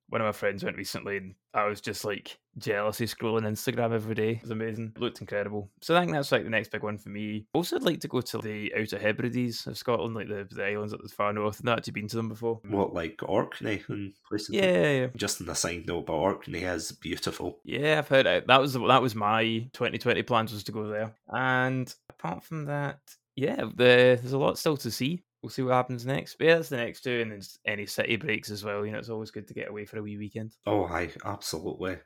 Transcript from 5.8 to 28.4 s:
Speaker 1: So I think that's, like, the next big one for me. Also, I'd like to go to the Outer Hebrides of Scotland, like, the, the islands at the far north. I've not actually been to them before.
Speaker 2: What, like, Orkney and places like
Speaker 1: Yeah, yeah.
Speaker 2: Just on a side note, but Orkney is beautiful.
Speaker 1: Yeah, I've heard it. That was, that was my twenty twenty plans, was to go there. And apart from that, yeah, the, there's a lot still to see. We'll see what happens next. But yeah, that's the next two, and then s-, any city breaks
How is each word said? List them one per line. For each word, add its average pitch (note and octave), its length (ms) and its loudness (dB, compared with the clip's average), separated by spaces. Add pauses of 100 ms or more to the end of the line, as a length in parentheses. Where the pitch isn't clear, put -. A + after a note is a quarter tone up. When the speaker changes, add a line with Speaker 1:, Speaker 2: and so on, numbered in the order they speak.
Speaker 1:
So E3 140 2
I F3 60 4
think E3+ 100 0
that's, C#3+ 200 -2
like, A#2+ 120 4
the G#2+ 60 -6
next A2+ 220 0
big G#2+ 120 -6
one G#2 140 -4
for - 120 -14
me. G#2+ 440 -6
Also, E3+ 220 0
I'd C4 80 -2
like F3 180 2
to C#3+ 60 -8
go B2+ 140 0
to - 160 -4
the G#2+ 400 -6
Outer G#2+ 220 -2
Hebrides A#2 680 0
of B2 120 -8
Scotland, A#2 380 0
like, G#2 120 -6
the, G2+ 240 -6
the G#2 140 -4
islands G#2 280 -2
at - 80 -10
the G#2+ 80 -14
far G#2 240 0
north. G#2 240 0
I've - 60 -16
not A#2 160 2
actually - 140 -8
been G#2 160 -6
to A#2 80 -4
them A2+ 120 -2
before. A2+ 380 -4
Speaker 2:
What, G2+ 260 2
like, E2 300 -4
Orkney G#2+ 640 0
and G2+ 260 -6 (140)
places G#2 240 -6
like G3+ 120 2
Speaker 1:
Yeah, F3+ 280 6
yeah. C3 240 2
Speaker 2:
Just G#2 260 -2
on E2 80 -8
a D#2+ 60 -2
side E2+ 320 -2
note, E2+ 180 -2
but E2 80 -4
Orkney F2 480 0
is F2+ 300 -2
beautiful. - 720 -6
Speaker 1:
Yeah, D3 340 0
I've D3 100 -2
heard C3+ 200 6
it. F2+ 180 4
That C3 160 8
was, C#3 120 0
that B2 280 6
was A#2+ 140 0
my A2+ 580 2
twenty A#2 240 -2
twenty A2 240 2
plans, A2+ 320 0
was G#2 120 -8
to G#2+ 60 -10
go G#2+ 160 -6
there. G#2+ 280 -4 (120)
And B2+ 680 0 (160)
apart - 340 -8
from D3+ 220 -8
that, C#3+ 340 -4 (360)
yeah, D#3+ 200 0
the, B2 680 8
there's B2 120 -4
a C#3 40 2
lot D3+ 220 2
still D#3 180 2
to A#2 140 -4
see. D3+ 320 -2 (180)
We'll B2 80 -10
see C3+ 140 -4
what B2+ 100 2
happens B2 320 0
next. C#3+ 320 -4
But - 80 2
yeah, E3 120 8
that's D#3 120 -2
the C#3 80 -4
next A#2 240 -4
two, B2 180 0
and A2 120 -2
then G2+ 80 -10
s-, - 260 -16
any G#2 220 -4
city - 280 0
breaks G#2+ 360 -2